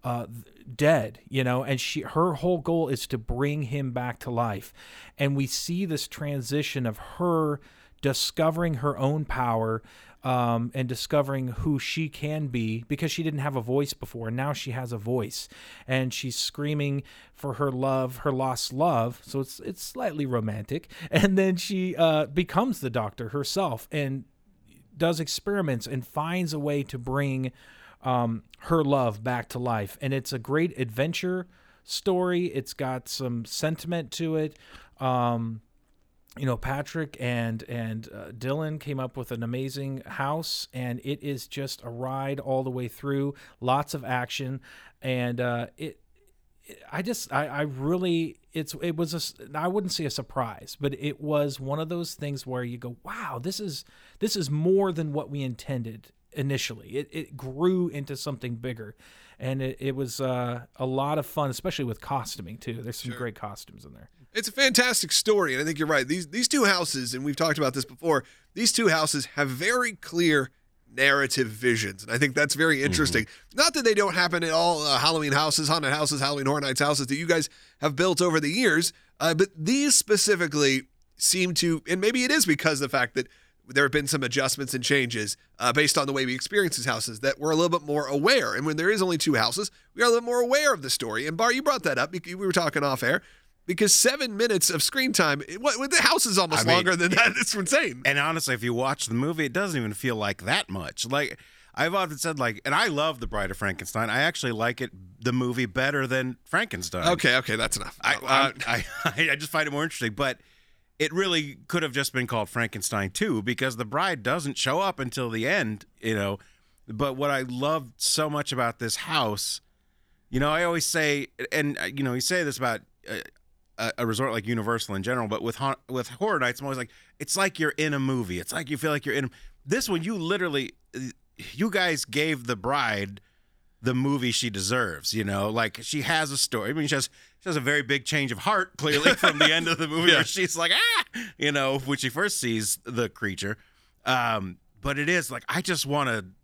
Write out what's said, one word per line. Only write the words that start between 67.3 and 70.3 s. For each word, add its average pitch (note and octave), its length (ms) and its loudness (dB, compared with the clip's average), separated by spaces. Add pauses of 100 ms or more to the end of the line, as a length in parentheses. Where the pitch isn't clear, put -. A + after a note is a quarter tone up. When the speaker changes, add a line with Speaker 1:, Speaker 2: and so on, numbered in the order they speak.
Speaker 2:
talked D#3 240 2
about C3 160 2
this C3+ 100 -2
before, C#3+ 380 0 (320)
these A3 160 2
two A#3 160 2
houses D#3 480 2
have C#3+ 140 0
very G#3+ 460 0
clear D#3 560 2 (420)